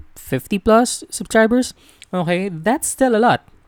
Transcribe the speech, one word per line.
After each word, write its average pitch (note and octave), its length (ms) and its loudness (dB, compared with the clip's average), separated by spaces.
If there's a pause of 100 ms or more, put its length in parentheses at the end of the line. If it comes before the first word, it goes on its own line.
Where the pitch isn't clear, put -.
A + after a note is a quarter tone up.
(160)
fifty - 420 -6
plus A#3 520 2
subscribers. A3+ 640 0 (400)
Okay, F3+ 360 -2
that's F3+ 400 -2
still B3+ 260 0
a G#3 60 2
lot. A3+ 260 2 (220)